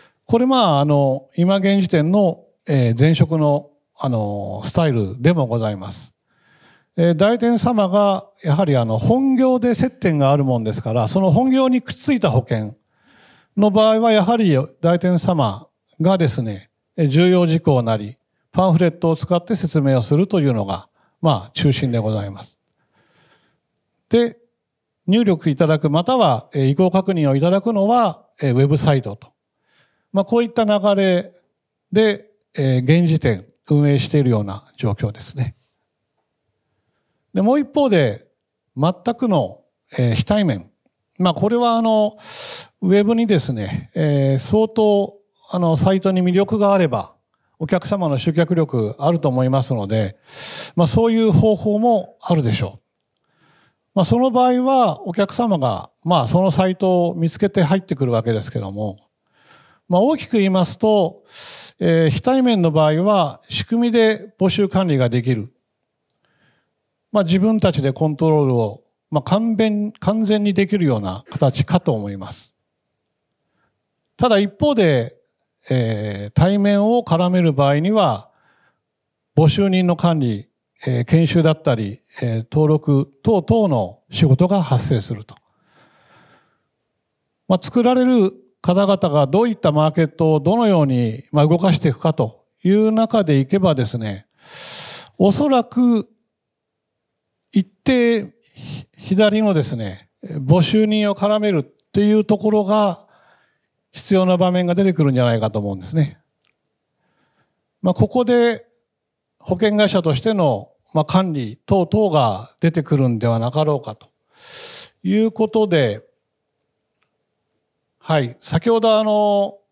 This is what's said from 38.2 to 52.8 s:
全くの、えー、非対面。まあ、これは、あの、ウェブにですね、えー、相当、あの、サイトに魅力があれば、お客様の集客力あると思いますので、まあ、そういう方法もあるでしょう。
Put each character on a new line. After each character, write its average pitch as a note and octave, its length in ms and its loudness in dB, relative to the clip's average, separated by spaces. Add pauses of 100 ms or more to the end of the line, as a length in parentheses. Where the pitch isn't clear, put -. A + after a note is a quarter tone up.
全 D#3+ 160 0 (220)
く B3+ 120 -4
の、 B2+ 340 -2 (360)
え B2 140 0
ー、 - 20 -2
非 G#2 120 -2
対 G#3 200 0
面。 G2+ 240 -4 (480)
ま F3+ 140 2
あ、 - 20 -8
こ F#3+ 160 -2
れ A#3 60 0
は、 A#3+ 220 0
あ A#3 40 0
の、 G#3+ 340 0 (640)
ウ F#3 80 -2
ェ G3+ 140 4
ブ A3+ 120 0
に A#3 100 0
で G3+ 140 2
す C3+ 140 -4
ね、 G#2 420 -8
え C#3+ 400 0
ー、 C3 40 -2
相 A3 280 0
当、 G#3 500 0 (340)
あ F#3 60 -4
の、 E3+ 180 0
サ F#3+ 180 2
イ F#3+ 80 0
ト F#3+ 100 0
に F#3 100 0
魅 F3+ 120 0
力 G3 260 0
が G3+ 160 2
あ - 20 2
れ F3+ 100 2
ば、 A2+ 280 -6 (420)
お D#3+ 80 -8
客 F3+ 220 -2
様 F#3+ 200 -2
の C#3 120 -2
集 D#3+ 140 -2
客 E3 200 0
力 B2+ 460 -2
あ D3 120 0
る E3+ 80 -2
と C#3+ 100 -2
思 B2+ 140 0
い B2+ 60 0
ま C3 140 0
す C3 100 -6
の G#2 140 -4
で、 G#2 280 -2 (600)
ま F3 80 2
あ、 D#3+ 40 4
そ A3+ 180 2
う A#3 60 2
い A3+ 120 2
う A3 80 2
方 G#3+ 240 2
法 G#3 240 -2
も A3+ 420 -2
あ - 140 -2
る D3+ 80 0
で A2+ 80 -2
し A2 100 -4
ょ - 180 -8
う。 - 0 - (1160)